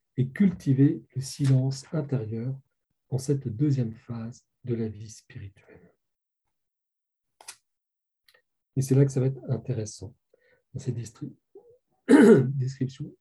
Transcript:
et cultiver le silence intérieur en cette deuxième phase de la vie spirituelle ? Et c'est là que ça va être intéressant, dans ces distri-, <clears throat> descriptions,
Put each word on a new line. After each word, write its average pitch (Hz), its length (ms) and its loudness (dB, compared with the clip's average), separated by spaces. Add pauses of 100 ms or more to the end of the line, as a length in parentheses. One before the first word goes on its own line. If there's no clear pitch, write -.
(180)
et 131 100 0
cultiver 143 760 2 (140)
le 131 60 -6
silence 135 720 0
intérieur 123 600 -6 (560)
en 127 80 -2
cette 139 300 -4
deuxième 120 460 -2
phase 113 520 -12 (200)
de 117 100 -4
la 113 140 -4
vie 107 200 -16
spirituelle ? - 840 -20 (2750)
Et 135 60 2
c'est 135 140 0
là 139 100 6
que 135 60 -2
ça 135 80 -2
va 127 80 0
être 135 200 -6
intéressant, 107 680 -8 (600)
dans 131 60 -12
ces 131 120 -6
distri-, 120 440 -12 (720)
<clears throat> 185 460 8
descriptions, 131 640 -6